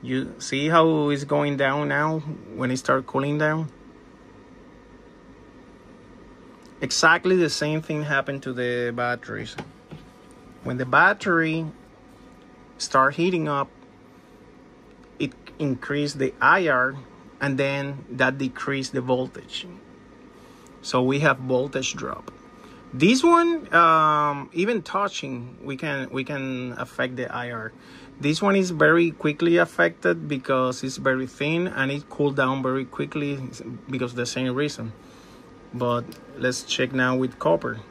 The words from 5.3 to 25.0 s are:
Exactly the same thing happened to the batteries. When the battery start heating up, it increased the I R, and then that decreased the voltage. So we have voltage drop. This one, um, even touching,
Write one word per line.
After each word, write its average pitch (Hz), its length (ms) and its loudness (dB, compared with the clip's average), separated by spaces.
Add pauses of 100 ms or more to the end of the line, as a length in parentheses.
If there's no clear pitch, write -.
Exactly 170 520 4
the 175 140 4
same 156 320 -2
thing 151 220 -4
happened 139 420 -2
to 131 80 -6
the 123 420 -2
batteries. 120 640 -6 (1040)
When 123 140 -4
the 127 80 -2
battery 165 800 2 (1120)
start 139 380 2
heating 170 340 0
up, 139 200 -2 (1500)
it 139 140 -4 (260)
increased 143 600 -4
the 131 240 -2
I 165 260 4
R, 131 260 2 (460)
and 139 180 -2
then 139 520 -2
that 131 260 0
decreased 135 560 -4
the 131 80 -2
voltage. 127 680 -4 (1160)
So 127 200 0
we 135 180 2
have 135 180 4
voltage 131 560 -2
drop. - 360 -10 (600)
This 196 320 4
one, 339 500 4
um, 151 800 4
even 202 300 0
touching, 131 840 -6